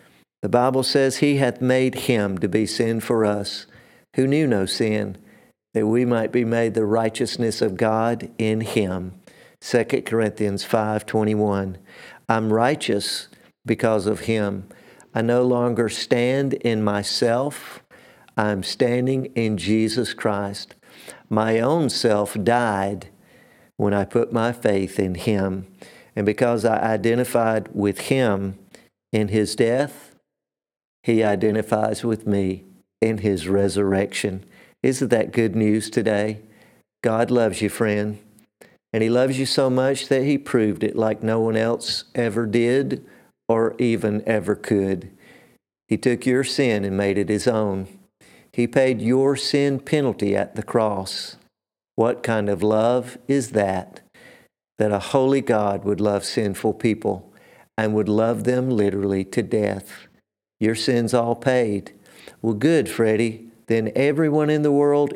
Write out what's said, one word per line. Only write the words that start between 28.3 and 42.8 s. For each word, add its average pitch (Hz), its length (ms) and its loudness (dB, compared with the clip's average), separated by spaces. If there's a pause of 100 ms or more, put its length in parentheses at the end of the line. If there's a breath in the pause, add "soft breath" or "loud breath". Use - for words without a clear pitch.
in 107 160 0
his 104 260 0
death, 127 600 0 (880)
he 113 200 2
identifies 107 840 0
with 110 220 -2
me 95 380 -2 (360)
in 110 180 0
his 92 300 0
resurrection. 98 960 0 (380 soft breath)
Isn't 131 260 0
that 113 240 0
good 113 240 0
news 107 340 2
today? 107 500 0 (600 soft breath)
God 117 280 0
loves 113 320 2
you, 104 60 0
friend. 104 500 -2 (760 loud breath)
And 110 120 0
he 113 40 0
loves 131 300 2
you 135 80 -2
so 131 240 2
much 131 380 0
that 135 160 2
he 143 120 2
proved 110 460 0
it 104 140 -2
like 110 260 0
no 110 180 0
one 113 160 0
else - 480 -2 (100)
ever 117 300 0
did 120 600 0 (440 loud breath)